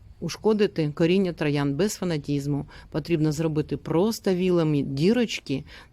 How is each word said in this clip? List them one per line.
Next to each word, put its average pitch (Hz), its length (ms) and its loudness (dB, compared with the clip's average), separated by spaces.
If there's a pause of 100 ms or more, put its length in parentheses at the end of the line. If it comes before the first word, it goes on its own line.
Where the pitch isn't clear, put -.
(200)
ушкодити 185 760 0
коріння 175 380 2
троянд. 143 440 0
Без 202 180 0
фанатізму. 147 720 -2 (240)
Потрібно 156 420 0
зробити 151 440 -2
просто 185 580 0
вілами 170 480 2
дірочки, 151 800 0 (280)